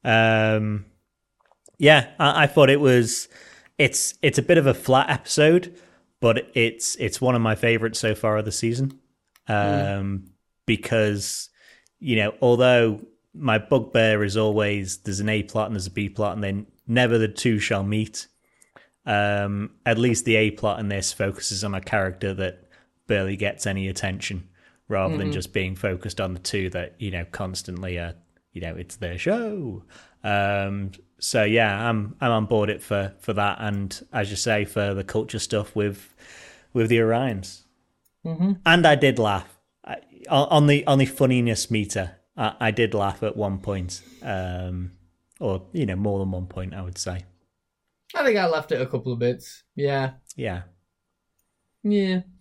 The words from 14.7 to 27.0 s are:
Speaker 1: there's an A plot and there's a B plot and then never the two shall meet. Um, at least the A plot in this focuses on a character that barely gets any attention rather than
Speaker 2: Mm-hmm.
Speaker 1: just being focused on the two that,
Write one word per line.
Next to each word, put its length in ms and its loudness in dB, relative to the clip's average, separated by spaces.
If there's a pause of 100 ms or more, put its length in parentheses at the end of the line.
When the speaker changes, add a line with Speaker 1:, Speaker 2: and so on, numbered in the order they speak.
Speaker 1:
there's 220 -6
an 80 -2
A 140 0
plot 240 -4
and 80 -6
there's 140 -4
a 20 -10
B 180 -6
plot 260 -4
and 100 -6
then 220 -6 (200)
never 320 4
the 100 2
two 300 0
shall 240 -2
meet. 460 -4 (760)
Um, 680 -2 (120)
at 140 2
least 260 2
the 120 4
A 160 4
plot 260 -2
in 100 -6
this 240 -4
focuses 520 -4
on 100 -4
a 60 -4
character 540 -4
that 340 -6 (400)
barely 280 0
gets 300 -4
any 220 -4
attention 600 -6 (400)
rather 280 0
than 120 -2
Speaker 2:
Mm-hmm. 60 -4
Speaker 1:
just 180 -6
being 220 -4
focused 460 -6
on 140 -4
the 60 -10
two 300 -4
that, 300 -8